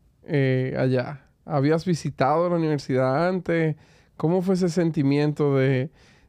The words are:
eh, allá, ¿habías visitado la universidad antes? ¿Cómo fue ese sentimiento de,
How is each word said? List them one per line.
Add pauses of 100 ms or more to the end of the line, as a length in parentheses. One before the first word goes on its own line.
(220)
eh,
allá, (160)
¿habías
visitado
la
universidad
antes? (400)
¿Cómo
fue
ese
sentimiento
de, (380)